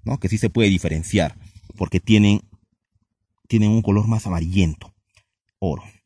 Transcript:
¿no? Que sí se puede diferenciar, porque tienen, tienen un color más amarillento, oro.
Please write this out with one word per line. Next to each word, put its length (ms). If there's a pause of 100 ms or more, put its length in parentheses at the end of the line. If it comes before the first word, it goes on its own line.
¿no? 160
Que 80
sí 80
se 140
puede 180
diferenciar, 680 (400)
porque 220
tienen, 420 (1040)
tienen 220
un 100
color 280
más 180
amarillento, 680 (640)
oro. 260 (200)